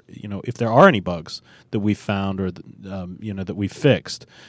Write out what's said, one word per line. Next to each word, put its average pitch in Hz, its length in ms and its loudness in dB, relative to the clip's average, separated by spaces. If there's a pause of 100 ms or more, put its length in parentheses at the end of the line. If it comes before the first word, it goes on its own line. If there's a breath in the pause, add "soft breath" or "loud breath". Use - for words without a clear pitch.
you - 200 -16
know, 101 140 -8
if 120 120 -6
there 113 180 0
are 156 160 10
any 127 100 4
bugs 85 440 -8 (280 soft breath)
that 117 80 -4
we've 104 180 2
found 98 440 -4
or 95 100 -2
th-, 90 420 -16
um, 90 280 -10
you 107 120 -10
know, 98 120 -8
that 90 100 -8
we've 101 160 -2
fixed, - 560 2 (220 loud breath)